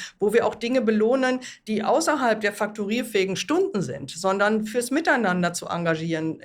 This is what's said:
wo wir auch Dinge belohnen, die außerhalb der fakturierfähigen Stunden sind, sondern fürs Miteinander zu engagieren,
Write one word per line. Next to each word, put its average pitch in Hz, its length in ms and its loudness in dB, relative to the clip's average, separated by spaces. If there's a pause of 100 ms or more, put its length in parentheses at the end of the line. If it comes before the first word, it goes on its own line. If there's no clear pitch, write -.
(200)
wo 208 140 2
wir 226 120 4
auch - 80 0
Dinge 247 280 0
belohnen, 247 580 2 (280)
die 214 160 -2
außerhalb 262 580 2
der 208 120 0
fakturierfähigen 202 840 -2
Stunden 320 440 0
sind, 131 300 -8
sondern 202 560 0
fürs 247 240 -4
Miteinander 208 640 2
zu - 120 -8
engagieren, 160 800 -2